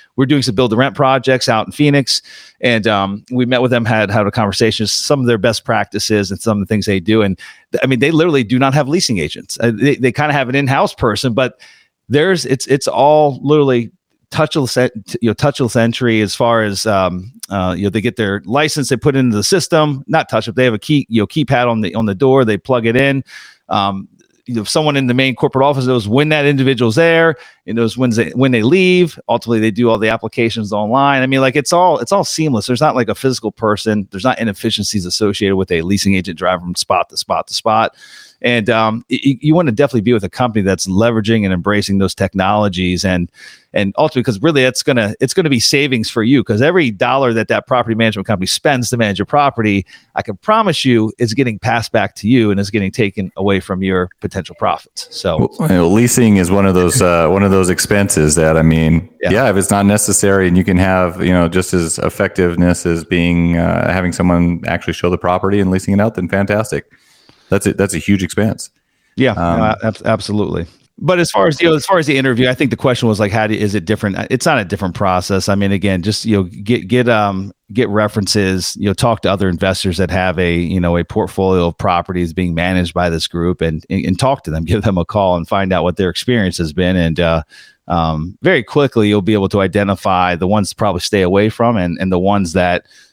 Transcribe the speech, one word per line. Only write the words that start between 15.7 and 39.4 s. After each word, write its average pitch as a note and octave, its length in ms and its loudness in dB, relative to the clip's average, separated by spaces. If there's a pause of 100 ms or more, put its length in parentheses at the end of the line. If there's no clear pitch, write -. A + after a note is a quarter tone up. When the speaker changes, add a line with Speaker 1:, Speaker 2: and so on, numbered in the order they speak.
Speaker 1:
entry A2+ 460 2
as G2 120 -2
far A#2 300 2
as, G2+ 240 -4
um, F#2+ 440 -2 (180)
uh, F#2 280 -2
you F#2+ 60 -4
know, G2+ 80 -2
they G#2 100 -2
get A#2 140 -2
their G2+ 300 -2
license, C#3 440 -2
they B2+ 80 0
put C#3 180 0
it C3+ 40 2
into A#2+ 160 2
the G2+ 80 0
system, D3+ 640 0
not D3+ 200 0
touch A2+ 200 -2
it. A2+ 80 -10
They B2+ 80 2
have B2 100 2
a G#2 60 -4
key, D3 280 0
you A2 140 0
know, G2 60 0
keypad B2 420 0
on A2+ 120 0
the, G2 120 -4
on A2 140 -2
the G2 80 -2
door. C3 280 2
They G#2+ 140 0
plug A#2 300 -2
it A2+ 80 0
in. C3+ 280 0 (460)
Um, G2 380 -2 (400)
you B2 80 -8
know, A2 80 -2
someone D3+ 340 0
in C3+ 80 0
the B2 80 0
main C3 220 0
corporate C3+ 280 0
office C3+ 220 0
knows B2 220 0
when C#3+ 220 2
that D3 180 0
individual's B2+ 480 2
there, E3 400 4 (320)
it A2 80 -6
knows A2+ 200 0
when B2+ 140 0
they, G#2 220 0
when C3 200 2
they A2+ 120 2
leave. F3+ 560 4 (100)
Ultimately, A#2 300 0
they A2 120 2
do A#2 180 2
all A2 100 2
the A2 100 0
applications A2+ 640 -4
online. B2+ 480 2
I C3 60 0
mean, C3+ 120 0
like, C3+ 160 0
it's C#3+ 160 -2
all, F3 280 2
it's - 120 -6
all G3 140 0
seamless. C#3+ 400 -2
There's B2 160 -2
not, D#3 140 2
like, A#2 140 0
a G#2 60 -4
physical B2 360 -2
person. G#2+ 600 -2
There's F#2+ 140 -8
not A#2 140 0
inefficiencies G#2+ 640 -4
associated G2 520 -2
with F#2+ 140 -4
a E2 120 0
leasing G2 320 0
agent F2 240 -6
driving F2+ 260 -2
from F2 100 -8
spot - 340 -2
to - 80 -12
spot E2+ 300 -4
to - 60 -12
spot. A2 420 0 (460)
And, A#2+ 280 0
um, A2 400 0
y-, B2+ 160 -2
y-, C3+ 140 2
you D3+ 160 2